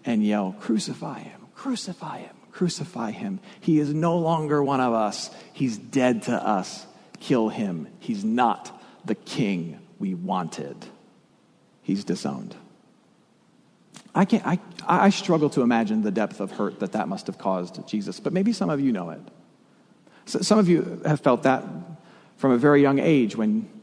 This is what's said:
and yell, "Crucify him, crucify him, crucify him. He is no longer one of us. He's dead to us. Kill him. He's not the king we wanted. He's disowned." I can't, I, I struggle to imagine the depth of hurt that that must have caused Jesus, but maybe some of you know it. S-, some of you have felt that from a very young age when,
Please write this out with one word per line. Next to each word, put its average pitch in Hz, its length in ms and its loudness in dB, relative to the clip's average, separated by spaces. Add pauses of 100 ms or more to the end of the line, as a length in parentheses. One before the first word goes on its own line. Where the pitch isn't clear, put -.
and 110 200 2
yell, 104 360 0
"Crucify 147 580 -4
him, - 220 -18 (140)
crucify 190 680 -8
him, - 160 -18 (160)
crucify 131 580 -4
him. 98 300 -6 (200)
He 156 200 4
is 147 120 -2
no 170 260 2
longer 156 440 0
one 139 180 2
of 120 140 2
us. 107 360 -2 (220)
He's 120 240 -2
dead 123 460 0
to 123 100 -4
us. 101 540 -2 (320)
Kill 113 300 2
him. 95 400 -4 (100)
He's 101 260 -6
not 113 480 0 (320)
the 110 120 -2
king 87 640 -4 (180)
we 95 160 -4
wanted. 87 600 -6 (1040)
He's 98 220 -4
disowned." - 500 -6 (1600)
I 180 100 6
can't, - 220 2
I, 180 120 2 (280)
I 196 240 6
struggle 151 400 2
to 135 120 0
imagine 113 400 2
the 107 80 0
depth 98 300 -2
of 98 120 -6
hurt - 280 -4
that 98 120 -4
that 98 140 -2
must 95 200 -6
have 98 100 -8
caused 90 500 -4
Jesus, 101 320 -6
but 143 140 -4
maybe 196 220 2
some 175 160 -2
of 143 100 0
you 135 120 2
know 90 180 -4
it. 82 100 -12 (1040)
S-, - 200 -4
some 214 120 6
of 185 100 6
you - 360 2
have 151 160 2
felt 127 220 4
that 131 220 2 (760)
from 131 140 4
a 120 40 6
very 143 240 6
young 139 180 6
age 131 380 4
when, 107 320 0 (140)